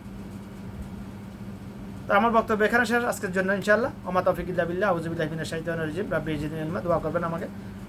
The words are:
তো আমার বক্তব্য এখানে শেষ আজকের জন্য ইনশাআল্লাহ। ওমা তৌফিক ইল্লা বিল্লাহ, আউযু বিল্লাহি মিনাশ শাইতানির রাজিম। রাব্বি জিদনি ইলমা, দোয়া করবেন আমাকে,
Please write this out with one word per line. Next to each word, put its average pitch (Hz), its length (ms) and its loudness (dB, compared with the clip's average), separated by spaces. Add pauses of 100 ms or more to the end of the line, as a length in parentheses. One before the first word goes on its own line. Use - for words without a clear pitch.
(2000)
তো 214 60 4
আমার 220 180 6
বক্তব্য 220 320 4
এখানে 233 200 4
শেষ 240 200 2
আজকের 196 280 -2
জন্য 190 200 2
ইনশাআল্লাহ। 202 560 2
ওমা 185 140 2
তৌফিক 180 260 2
ইল্লা 175 160 2
বিল্লাহ, 180 260 2
আউযু 165 180 2
বিল্লাহি 160 220 0
মিনাশ 160 200 -4
শাইতানির 165 360 -2
রাজিম। 185 240 -2
রাব্বি 156 280 0
জিদনি 156 220 -2
ইলমা, 160 200 -2
দোয়া 170 180 2
করবেন 160 260 0
আমাকে, 170 220 -2 (420)